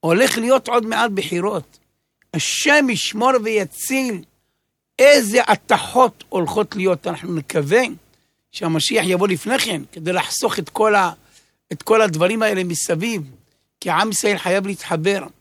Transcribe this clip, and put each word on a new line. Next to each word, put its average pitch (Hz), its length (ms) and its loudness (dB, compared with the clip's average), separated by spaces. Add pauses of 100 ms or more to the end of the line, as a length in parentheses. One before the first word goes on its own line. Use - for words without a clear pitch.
הולך 208 380 2
להיות 247 300 2
עוד 226 180 0
מעט 226 240 0
בחירות. 180 680 -4 (560)
השם 285 560 2
ישמור 226 400 0 (140)
ויציל. 220 800 -4 (760)
איזה 254 480 6
התחות - 800 2
הולכות 196 480 -2
להיות. 185 300 0
אנחנו 175 280 -8
נקווה 160 480 0 (760)
שהמשיח 165 500 0
יבוא 185 220 2
לפני 202 300 -2
כן, 175 240 -4 (100)
כדי 170 200 -6
לחסוך - 460 -4
את 170 100 -8
כל 214 260 0
ה-, 185 180 2 (600)
את - 100 -14
כל 220 200 4
הדברים 185 400 0
האלה 208 220 0
מסביב. 175 580 -4 (580)
כי 185 100 -6
עם 185 200 2
ישראל 202 280 -2
חייב 190 280 -2
להתחבר 185 600 -4 (140)